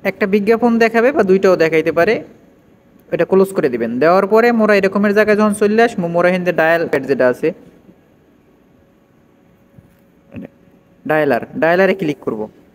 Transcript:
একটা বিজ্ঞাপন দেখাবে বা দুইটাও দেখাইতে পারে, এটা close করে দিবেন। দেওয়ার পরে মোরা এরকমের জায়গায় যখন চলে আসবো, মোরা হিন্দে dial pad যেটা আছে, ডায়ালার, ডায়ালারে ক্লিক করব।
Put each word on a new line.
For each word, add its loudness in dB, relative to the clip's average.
একটা -4
বিজ্ঞাপন 0
দেখাবে 2
বা 0
দুইটাও 4
দেখাইতে 0
পারে, 2
এটা -2
close 0
করে -2
দিবেন। -6
দেওয়ার 2
পরে 2
মোরা 2
এরকমের 0
জায়গায় 2
যখন 0
চলে 2
আসবো, -2
মোরা 0
হিন্দে -2
dial 0
pad -2
যেটা 2
আছে, -4
ডায়ালার, 0
ডায়ালারে 0
ক্লিক -6
করব। -8